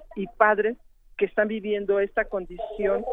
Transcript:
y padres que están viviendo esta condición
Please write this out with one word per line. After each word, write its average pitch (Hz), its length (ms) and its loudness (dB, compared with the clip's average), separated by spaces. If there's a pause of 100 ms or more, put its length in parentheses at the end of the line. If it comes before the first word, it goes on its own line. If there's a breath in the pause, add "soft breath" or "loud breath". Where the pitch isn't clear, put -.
(160)
y 196 120 -4
padres 214 500 4 (400)
que 202 80 2
están 214 220 0
viviendo 202 520 0
esta 202 260 0
condición 196 880 -4